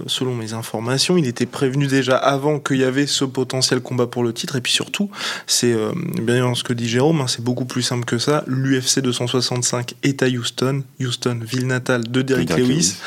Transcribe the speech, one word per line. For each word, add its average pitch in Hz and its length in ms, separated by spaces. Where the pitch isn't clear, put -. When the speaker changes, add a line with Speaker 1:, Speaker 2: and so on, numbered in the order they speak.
Speaker 1:
selon 127 300
mes 110 160
informations, 113 640
il 165 140
était 120 160
prévenu 135 420
déjà 131 300
avant 139 420
qu'il 135 160
y 131 80
avait 131 240
ce 139 160
potentiel 127 560
combat 123 260
pour 120 200
le 117 80
titre. - 240
Et - 40
puis - 120
surtout, - 360
c'est, - 240
euh, 110 220
bien 123 340
ce - 100
que 127 80
dit 117 160
Jérôme, 139 320
hein, 123 80
c'est - 120
beaucoup 123 220
plus 123 200
simple 120 200
que 120 140
ça. 147 300
L'U 131 340
F 127 60
C - 140
deux 123 120
cent 123 140
soixante-cinq 123 640
est 139 200
à - 20
Houston. 127 580
Houston, 123 420
ville 127 240
natale 127 400
de 120 160
Derrick 131 280
Speaker 2:
De 170 60
Derrick 127 120
Speaker 1:
Lewis. 147 400